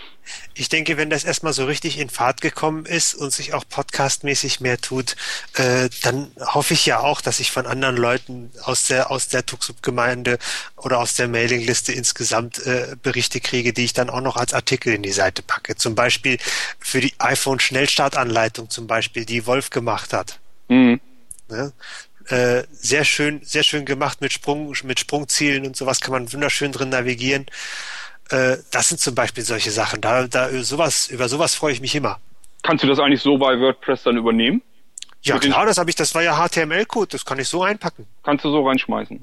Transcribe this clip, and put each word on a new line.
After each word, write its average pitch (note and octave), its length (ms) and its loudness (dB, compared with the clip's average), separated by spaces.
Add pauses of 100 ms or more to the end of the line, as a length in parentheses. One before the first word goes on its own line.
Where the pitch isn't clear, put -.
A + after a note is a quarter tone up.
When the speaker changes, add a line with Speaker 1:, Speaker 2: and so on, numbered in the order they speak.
(540)
Speaker 1:
Ich - 160 -6
denke, D#3+ 260 0
wenn D3+ 140 0
das D3+ 160 0
erstmal D#3+ 260 -2
so C3+ 140 0
richtig D3 340 -2
in C#3 100 -4
Fahrt B2+ 300 0
gekommen D#3 460 -2
ist E3+ 280 0
und C#3 200 -6
sich D3+ 200 -6
auch C#3+ 140 -2
podcastmäßig C#3 960 -2
mehr B2 160 0
tut, B2+ 400 -4 (380)
äh, B2+ 340 4 (120)
dann C3 380 0
hoffe C#3+ 360 2
ich - 100 4
ja C#3 140 4
auch, D3 200 2
dass - 220 -2
ich - 100 0
von B2+ 140 -2
anderen B2+ 320 0
Leuten A#2+ 520 0 (140)
aus - 240 0
der, C3 240 2
aus C3 160 -2
der B2+ 180 0
Tuxup-Gemeinde B2 960 0 (380)
oder B2+ 220 2
aus A#2 160 0
der B2 120 2
Mailingliste A#2 640 2
insgesamt, A#2 760 -2
äh, B2+ 380 -2
Berichte B2 380 0
kriege, A#2+ 320 0
die A#2+ 100 0
ich A#2+ 80 0
dann B2 180 0
auch B2+ 120 -4
noch C3 160 -2
als A#2+ 160 -2
Artikel B2 400 0
in G#2 100 -2
die G2 80 -4
Seite F#2+ 320 0
packe. - 320 -4
Zum A#2 180 -2
Beispiel A#2+ 440 2 (420)
für - 220 0
die C3+ 180 0
iPhone-Schnellstartanleitung B2+ 1500 2
zum A#2 180 -8
Beispiel, A2+ 380 -2
die A2+ 200 -2
Wolf B2+ 260 0
gemacht A#2 420 -2
hat. F#2+ 260 -2 (300)
Speaker 2:
Mhm. B2 320 6 (480)
Speaker 1:
Ne? B2+ 240 -6 (540)
Äh, B2 440 4
sehr C#3+ 320 0
schön, D3 400 0
sehr D3+ 200 0
schön D3 200 2
gemacht C3+ 380 -2
mit C3+ 100 -2
Sprung-, D3 420 -2 (100)
mit B2+ 180 -2
Sprungzielen C#3+ 640 0
und C3 100 -8
sowas C3 240 0
kann C3 140 -4
man B2 180 -4
wunderschön C#3+ 400 -2
drin C3 180 -4
navigieren. B2+ 560 0 (840)
Äh, C3 260 4 (160)
das A#2+ 160 2
sind E3 140 0
zum B2+ 140 0
Beispiel A#2 280 0
solche A2+ 280 -2
Sachen. G#2+ 280 0
Da, B2 280 2
da, C3 220 0 (140)
sowas, C#3+ 460 0
über B2+ 180 -2
sowas D3 280 2
freue D3 180 0
ich A#2+ 80 -6
mich B2+ 120 -2
immer. B2 280 -2 (420)
Speaker 2:
Kannst D#3+ 180 2
du C3 60 4
das C3+ 120 4
eigentlich C#3+ 220 4
so C#3 160 6
bei C3 220 4
WordPress C3 440 2
dann A#2+ 120 4
übernehmen? A#2 460 4 (600)
Speaker 1:
Ja, C#3 120 2
Speaker 2:
Mit - 80 0
den C#3+ 80 6
Speaker 1:
klar, F#3+ 140 4
das G3 120 4
hab E3+ 120 2
ich, D#3+ 60 0
das D#3 200 0
war E3 80 2
ja D#3+ 140 4
H E3+ 100 4
T E3+ 140 0
M D#3 100 0
L-Code, G3+ 400 0
das - 140 -6
kann C3+ 120 -4
ich C3+ 120 -2
so F3 140 0
reinpacken. F#3+ 440 -2 (160)
Speaker 2:
Kannst C#3+ 220 0
du D3+ 40 0
so C#3+ 160 4
reinschmeißen, A#2 580 0